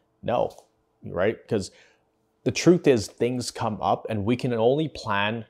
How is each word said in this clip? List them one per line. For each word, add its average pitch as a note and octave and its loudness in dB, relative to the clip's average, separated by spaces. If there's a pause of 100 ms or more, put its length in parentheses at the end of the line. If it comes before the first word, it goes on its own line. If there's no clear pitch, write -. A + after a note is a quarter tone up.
(240)
No, A#2 0 (540)
right? G2+ -2
'Cause G2+ -2 (720)
the B2 0
truth E3+ 4
is A#2+ 4
things A#2+ -4
come A2 -4
up G2+ 0
and G#2 -4
we A#2+ 2
can B2+ -2
only B2+ 2
plan A2 -2